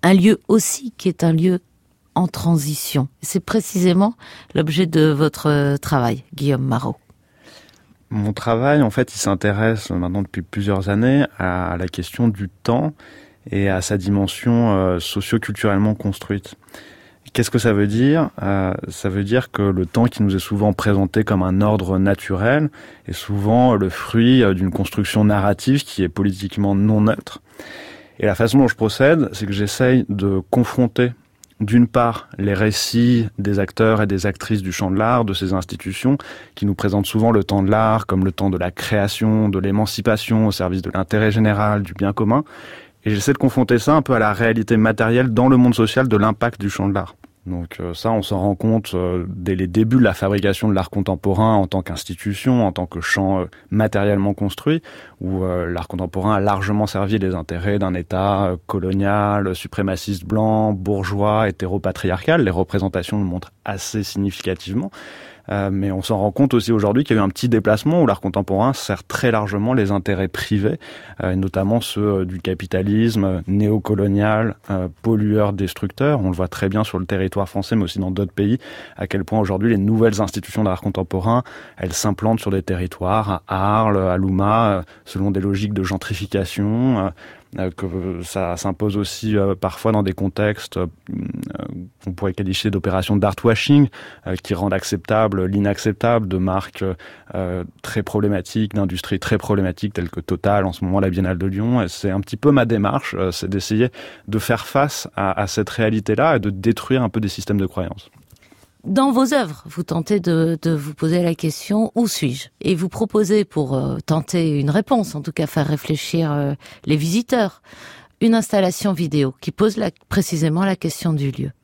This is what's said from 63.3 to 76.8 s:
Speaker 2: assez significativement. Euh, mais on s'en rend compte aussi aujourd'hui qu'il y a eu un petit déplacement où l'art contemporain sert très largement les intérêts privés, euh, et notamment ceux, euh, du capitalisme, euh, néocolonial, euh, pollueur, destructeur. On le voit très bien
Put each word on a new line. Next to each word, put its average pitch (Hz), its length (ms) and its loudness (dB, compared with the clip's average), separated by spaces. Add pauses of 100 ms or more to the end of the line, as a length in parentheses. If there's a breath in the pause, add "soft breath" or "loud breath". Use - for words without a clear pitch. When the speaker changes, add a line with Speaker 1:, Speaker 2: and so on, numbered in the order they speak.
Speaker 2:
assez 101 400 -6
significativement. 98 880 -4 (580 loud breath)
Euh, 98 220 0
mais 98 220 -2
on 95 80 -4
s'en 107 160 -2
rend 101 160 0
compte 135 200 2
aussi 117 200 2
aujourd'hui 107 320 2
qu'il 117 100 2
y 110 40 4
a - 20 4
eu 101 40 2
un 98 40 2
petit - 180 -4
déplacement 117 540 2
où 151 40 4
l'art 101 140 2
contemporain 98 540 0
sert - 320 -6
très - 260 0
largement 107 420 0
les 104 180 2
intérêts 95 360 -2
privés, 104 500 -2 (460 loud breath)
euh, 92 80 0
et 92 60 -2
notamment 95 420 0
ceux, 104 220 -6
euh, 98 240 0
du 90 160 -8
capitalisme, 101 800 0
euh, 92 240 0
néocolonial, 104 1120 0 (120)
euh, 92 200 -2 (140)
pollueur, 107 500 2
destructeur. 101 640 -2
On 92 120 0
le 87 40 -2
voit 90 140 -2
très - 180 -4
bien 104 160 0